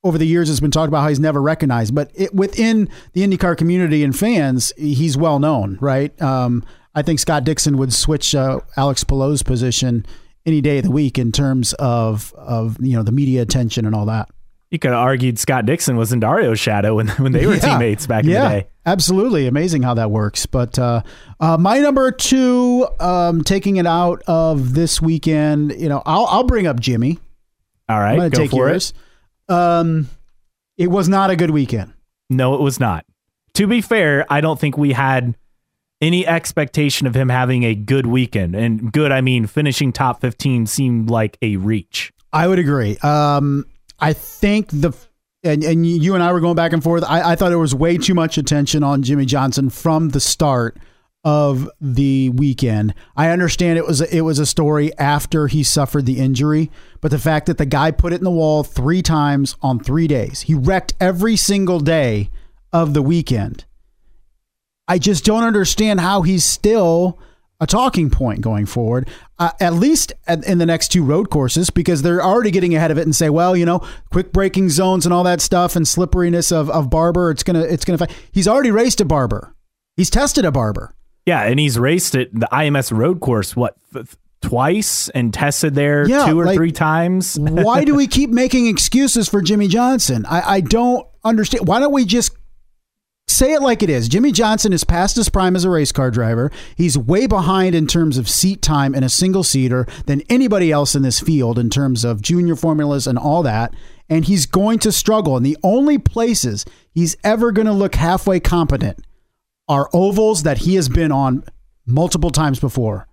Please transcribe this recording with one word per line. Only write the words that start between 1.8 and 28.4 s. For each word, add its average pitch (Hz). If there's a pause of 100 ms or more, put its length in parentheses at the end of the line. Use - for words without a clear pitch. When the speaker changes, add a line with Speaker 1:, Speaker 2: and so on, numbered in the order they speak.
Speaker 1:
but 147
it, 190
within 214 (240)
the 180
IndyCar 185
community 165
and 135
fans, 143
he's 147
well 147
known, 131
right? 139
Um, 127 (320)
I 151
think 151
Scott 151
Dixon 143
would 131
switch, -
uh, 131 (180)
Alex 135
Palou's 139
position 123 (400)
any 156
day 143
of 131
the 185
week 139
in 120
terms 131
of, 113
of, 113
you 127
know, 113
the 123
media 135
attention 117
and 110
all 107
that. 107 (400)
Speaker 2:
You 170
could 131
have 120
argued 127
Scott 131
Dixon 131
was 113
in 123
Dario's 120
shadow 107
when, 107
when 131
they 156
were 208
Speaker 1:
Yeah. -
Speaker 2:
teammates 117
back 110
in 160
Speaker 1:
Yeah. 226
Speaker 2:
the - (120)
day. - (180)
Speaker 1:
Absolutely. 185
Amazing 147
how 123
that 110
works. 107
But, 123
uh, 120 (380)
uh, 165
my 202
number 269
two, 247 (120)
um, 175
taking 196
it 175
out 175
of 160
this 160
weekend, 151
you 160
know, 143
I'll, 185
I'll 208
bring 233
up 127
Jimmy. 123 (680)
Speaker 2:
All 110
right, 104
Speaker 1:
I'm 151
gonna 175
Speaker 2:
go 127
Speaker 1:
take 139